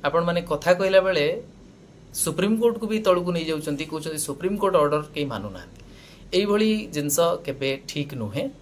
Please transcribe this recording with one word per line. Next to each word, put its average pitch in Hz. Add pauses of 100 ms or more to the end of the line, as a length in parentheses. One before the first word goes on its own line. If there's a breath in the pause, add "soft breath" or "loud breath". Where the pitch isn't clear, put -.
ଆପଣମାନେ 170
କଥା 156
କହିଲା 190
ବେଳେ 175 (880)
ସୁପ୍ରିମକୋର୍ଟକୁ 220
ବି 214
ତଳକୁ 180
ନେଇଯାଉଛନ୍ତି, 156
କହୁଛନ୍ତି 156
ସୁପ୍ରିମକୋର୍ଟ 185
ଅର୍ଡର 147
କେହି 143
ମାନୁନାହାନ୍ତି। 98 (540 loud breath)
ଏଇଭଳି 208 (240)
ଜିନିଷ 147 (260)
କେବେ 135 (180)
ଠିକ୍ 143
ନୁହେଁ। 117 (180)